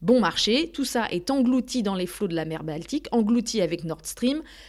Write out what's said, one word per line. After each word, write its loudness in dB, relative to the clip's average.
bon 6
marché. 2
Tout -4
ça -2
est -4
englouti 2
dans 0
les -2
flots -4
de -4
la -2
mer -8
Baltique, -6
englouti 2
avec -2
Nord -8
Stream. 0